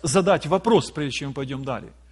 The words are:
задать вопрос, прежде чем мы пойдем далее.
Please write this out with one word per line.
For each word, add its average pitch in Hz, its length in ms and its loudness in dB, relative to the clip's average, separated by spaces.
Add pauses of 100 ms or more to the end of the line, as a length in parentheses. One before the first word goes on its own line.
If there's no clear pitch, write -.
задать 180 440 2
вопрос, 185 440 2
прежде 147 280 -6
чем 143 100 -6
мы 135 60 -8
пойдем 135 300 -8
далее. 127 280 -8 (200)